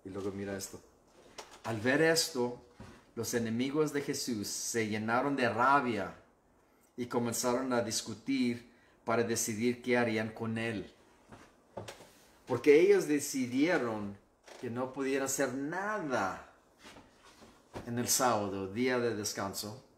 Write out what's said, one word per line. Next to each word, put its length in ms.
Y 60
luego 220
mira 260
esto. 220
Al 160
ver 220
esto, 600
los 180
enemigos 600
de 80
Jesús 480
se 400
llenaron 480
de 100
rabia 680
y 80
comenzaron 680
a 100
discutir 880
para 180
decidir 580
qué 160
harían 360
con 240
él. 360
Porque 340
ellos 280
decidieron 1120
que 80
no 240
pudiera 320
hacer 280
nada 1000
en 120
el 100
sábado, 580
día 320
de 160
descanso. 680